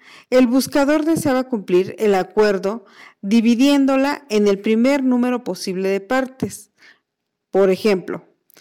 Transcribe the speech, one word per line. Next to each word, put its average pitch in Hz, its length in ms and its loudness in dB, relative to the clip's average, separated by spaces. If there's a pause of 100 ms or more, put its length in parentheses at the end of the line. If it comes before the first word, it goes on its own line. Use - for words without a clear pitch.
(300)
el 254 180 4
buscador 277 580 0
deseaba 302 400 0
cumplir 190 540 -2
el 208 160 2
acuerdo 196 680 -2 (360)
dividiéndola 269 1080 2
en 208 180 2
el 196 120 0
primer 233 440 0
número 247 400 0
posible 190 460 -6
de 196 120 -2
partes. 254 720 -6 (800)
Por 190 180 4
ejemplo, 185 560 -2 (360)